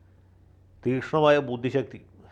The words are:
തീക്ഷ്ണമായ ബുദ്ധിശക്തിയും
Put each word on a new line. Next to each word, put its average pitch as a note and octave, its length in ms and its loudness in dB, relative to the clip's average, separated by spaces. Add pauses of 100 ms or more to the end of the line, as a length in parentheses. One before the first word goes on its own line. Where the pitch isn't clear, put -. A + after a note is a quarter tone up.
(840)
തീക്ഷ്ണമായ D3 520 2 (120)
ബുദ്ധിശക്തിയും A#2+ 640 -4 (220)